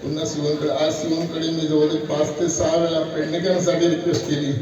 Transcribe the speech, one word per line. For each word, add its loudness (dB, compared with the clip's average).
पुन्हा -4
सिवनकडे, -2
आज 0
सिवनकडे -2
मी -2
जवळजवळ 4
पाच -2
ते 2
सहा 0
वेळा 2
पेडणेकरांसाठी 0
रिक्वेस्ट 0
केली 0